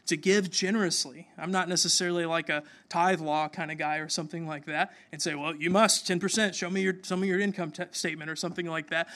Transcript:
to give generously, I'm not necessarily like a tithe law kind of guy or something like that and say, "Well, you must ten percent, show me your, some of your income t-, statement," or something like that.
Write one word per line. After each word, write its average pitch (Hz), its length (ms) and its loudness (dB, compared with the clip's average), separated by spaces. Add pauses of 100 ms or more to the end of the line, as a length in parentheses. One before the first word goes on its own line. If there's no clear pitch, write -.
to 170 100 2
give 185 340 4
generously, 180 800 0 (100)
I'm 165 140 -6
not 185 160 2
necessarily 175 580 2
like 165 220 0
a 151 160 0 (240)
tithe 175 320 4
law 156 260 2
kind 156 240 -6
of 156 80 -8
guy 151 200 -2
or 151 100 -4
something 165 400 -4
like 147 180 -8
that 160 260 0 (200)
and 147 100 -8
say, 156 140 -2
"Well, 151 180 -4
you 156 160 0
must 208 380 4
ten 180 100 2
percent, 196 380 0
show 175 120 -4
me 190 140 0
your, 190 200 0
some 185 200 -2
of 196 60 2
your 185 100 2
income 185 320 -2
t-, 175 220 -8
statement," 156 360 -4
or 160 60 -6
something 175 320 -4
like 160 240 -4
that. 165 260 0